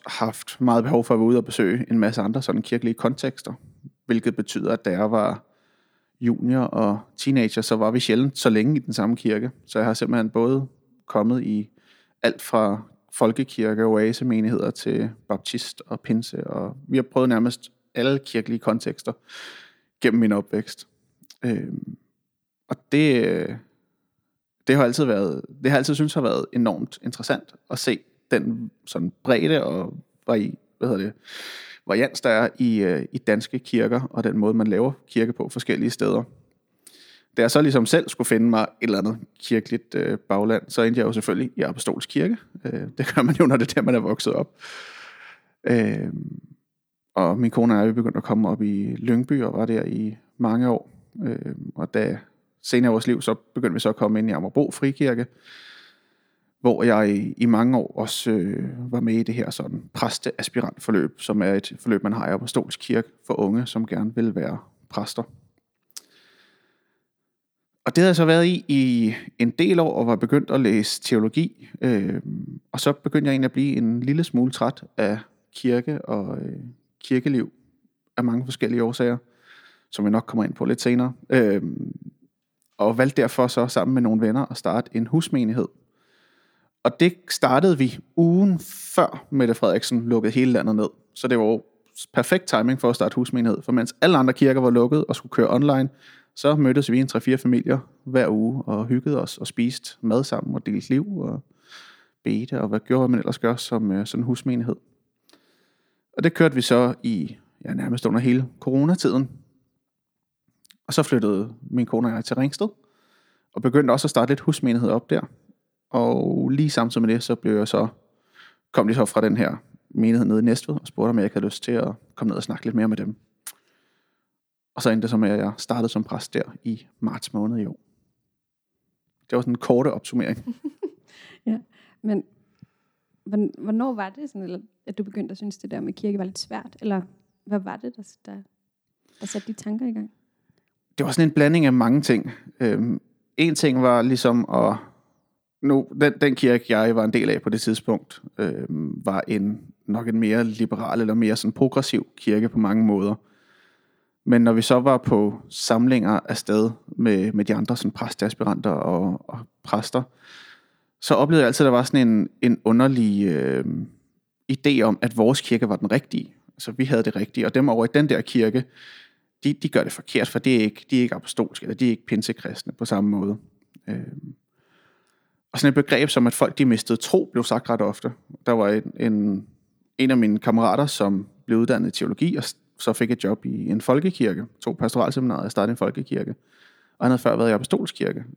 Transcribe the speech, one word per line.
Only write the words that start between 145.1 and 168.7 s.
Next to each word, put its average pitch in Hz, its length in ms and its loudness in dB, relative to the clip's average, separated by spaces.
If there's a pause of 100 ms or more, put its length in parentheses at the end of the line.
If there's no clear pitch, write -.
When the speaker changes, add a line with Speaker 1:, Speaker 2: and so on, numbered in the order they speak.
Speaker 1:
Nu, 135 240 2 (140)
den, 147 200 6
den 131 140 4
kirke, 120 340 4
jeg 113 280 4
var 110 80 4
en 110 80 2
del 107 180 2
af 101 120 -2
på - 80 -4
det 110 100 0
tidspunkt, - 640 -4 (160)
øhm, 76 640 -6
var 95 240 0
en, 107 320 -2 (260)
nok 113 220 -4
en 113 120 -2
mere 113 240 2
liberal 110 560 -2
eller 110 140 0
mere 113 220 2
sådan 110 160 -4
progressiv - 540 0 (100)
kirke 107 320 0
på - 100 -2
mange 110 260 2
måder. 101 300 2 (1080)
Men 120 180 6
når 117 100 6
vi 113 100 4
så 123 180 4
var 131 180 4
på 104 420 2 (100)
samlinger 117 800 2
afsted 107 420 0 (160)
med, 107 460 0
med 104 120 0
de 104 100 0
andre 110 220 -2
sådan 101 140 -4
præsteaspiranter - 800 -4
og, 90 580 -2
og 120 100 -12 (240)
præster, 117 400 -2 (960)
så - 140 0
oplevede 147 280 6
jeg 123 40 6
altid, 135 200 4
at 131 40 6
der 123 60 6
var 123 60 4
sådan 127 260 4
en, 107 200 4 (140)
en 120 220 4
underlig, 113 640 4
øhm, 67 600 -2 (640)
idé 135 300 2
om, 113 200 2
at 110 140 -2
vores 113 240 4
kirke 110 280 0
var 98 80 0
den 101 160 -2
rigtige. - 420 -4 (200)
Altså, - 180 -12
vi 131 120 -2
havde 127 180 2
det 110 140 -2
rigtige, 104 300 -2
og - 80 -4
dem 135 140 4
over 113 160 2
i 113 100 0
den 147 140 4
der 131 120 0
kirke, 117 440 0 (800)